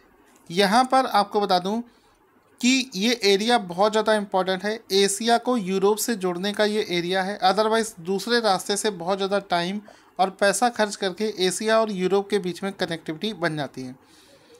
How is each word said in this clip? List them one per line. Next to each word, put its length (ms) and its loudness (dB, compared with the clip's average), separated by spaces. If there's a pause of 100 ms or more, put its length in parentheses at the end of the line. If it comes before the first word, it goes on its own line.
(500)
यहाँ 340 4
पर 220 2
आपको 340 0
बता 180 2
दूं 240 -2 (760)
कि 340 2
ये 300 0
एरिया 340 4
बहुत 340 0
ज़्यादा 220 2
इंपॉर्टेंट 500 -2
है। 160 -4 (120)
एशिया 460 2
को 180 0
यूरोप 420 2
से 160 -2
जोड़ने 380 -4
का 120 0
ये 260 0
एरिया 320 -2
है, 180 -6
otherwise 600 2
दूसरे 400 -2
रास्ते 360 0
से 140 -2
बहुत 280 -4
ज़्यादा 200 0
टाइम 420 -2 (380)
और 120 2
पैसा 380 2
खर्च 280 -2
करके 420 -4
एशिया 420 0
और 120 -2
यूरोप 380 0
के 80 0
बीच 240 -6
में 100 -6
कनेक्टिविटी 600 -6
बन 240 -4
जाती 260 -8
है। 140 -14 (640)